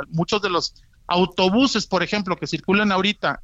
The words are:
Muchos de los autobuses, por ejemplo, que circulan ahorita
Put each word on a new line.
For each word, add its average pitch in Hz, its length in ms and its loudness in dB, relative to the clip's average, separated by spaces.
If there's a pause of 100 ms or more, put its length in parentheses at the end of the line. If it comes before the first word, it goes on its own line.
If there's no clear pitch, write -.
Muchos 180 320 0
de 202 80 -2
los 170 260 -2 (320)
autobuses, 190 800 2
por 175 160 0
ejemplo, 185 320 -2
que 156 120 -8
circulan 202 440 0
ahorita 190 520 -2